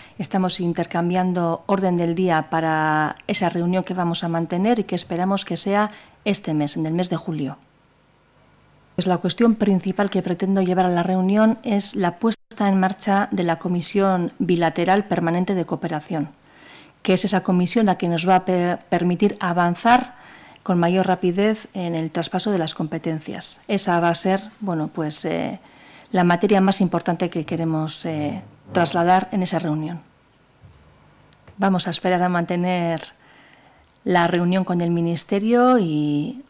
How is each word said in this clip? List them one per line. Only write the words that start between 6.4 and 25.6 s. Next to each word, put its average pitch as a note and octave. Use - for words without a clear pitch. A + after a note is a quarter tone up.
mes, D3
en D#3+
el D#3+
mes F3+
de F3
julio. D3+
Pues F3+
la F3+
cuestión A3+
principal G3
que F#3
pretendo F#3+
llevar F3+
a -
la E3+
reunión G3
es G3+
la F3
puesta -
en F#3+
marcha G3
de F#3
la E3
Comisión F3+
Bilateral F3
Permanente F3
de F3
Cooperación, D#3
que F#3
es F#3
esa F#3
comisión F3+
la F#3
que F3
nos E3+
va F#3
a F#3
pe-, F3
permitir F3+
avanzar F3+
con F3
mayor F3+
rapidez F#3+
en F3
el D#3+
traspaso F3
de G3+
las D#3+
competencias. D#3+
Esa F#3+
va E3+
a E3+
ser, F#3+
bueno, E3
pues, D3+
eh, E3